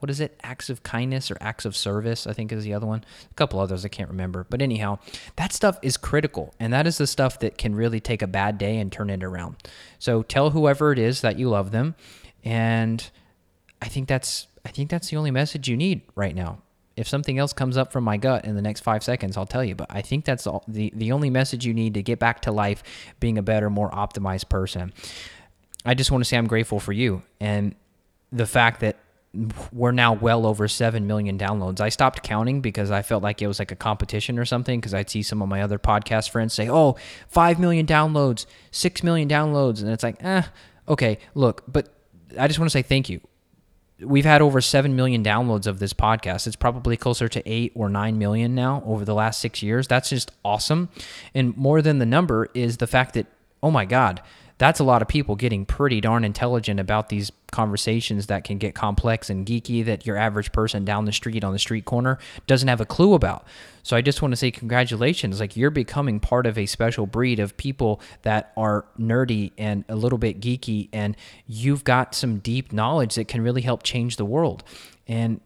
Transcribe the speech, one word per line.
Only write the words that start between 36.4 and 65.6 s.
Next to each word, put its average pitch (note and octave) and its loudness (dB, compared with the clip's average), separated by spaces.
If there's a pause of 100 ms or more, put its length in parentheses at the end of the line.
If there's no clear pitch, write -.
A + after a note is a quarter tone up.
say, A2+ -2
"Oh, D3 6 (320)
five E3+ 4
million E3+ 4
downloads, D3+ 2 (240)
six - -2
million E3 2
downloads." C#3+ 2
And G#2 -2
it's A2+ -2
like, A#2 -2
"Eh, F#3 2 (440)
okay, A#2+ 2 (160)
look," B2+ 2
but C#3 -2 (460)
I C3 4
just D3+ 0
wanna D#3+ 2
say C#3+ 2
thank C3+ 0
you. F2 -8 (800)
We've C#3 4
had D3+ 8
over C3+ 6
seven C#3 2
million B2+ 2
downloads G#2+ 2
of F#2+ -2
this G2 -2
podcast. G#2+ 0
It's A2+ -6
probably A#2+ 0
closer A#2+ 0
to - -4
eight A2+ -2
or G#2+ 0
nine G#2+ 0
million A2 2
now B2+ 0
over G#2+ -2
the G#2 0
last A2 0
six - -6
years. A2+ 0
That's B2+ 2
just C3 -4 (160)
awesome. D#3 0 (460)
And B2 2
more D3 4
than D3+ 4
the A#2+ 2
number B2 2
is A#2+ -2
the A#2+ -2
fact B2+ 2
that, A#2 -2 (360)
oh D#3 4
my B2 4
God, G2+ 2 (340)
that's D3+ 6
a D3 4
lot B2 6
of A2 -2
people C#3 0
getting G#2 -2
pretty C3 2
darn A2+ 2
intelligent A2 0
about G#2+ 0
these G2+ -4 (180)
conversations G#2+ 0
that G2 -2
can G2+ -6
get G2+ -4
complex A2 0
and F#2+ -2
geeky A#2 -2
that G#2+ -2
your G#2 -2
average G#2+ 0
person A2 0
down G#2 0
the G#2 -2
street A2 -4
on G2 0
the G2 -2
street A2 -2
corner B2+ 0 (280)
doesn't C3 4
have A#2+ 4
a G#2+ -2
clue G3 6
about. F#2+ 2 (380)
So - 0
I A#2 4
just C#3 2
wanna C3 2
say B2 0
congratulations. A#2+ 0
Like, G#2 -6
you're C3 4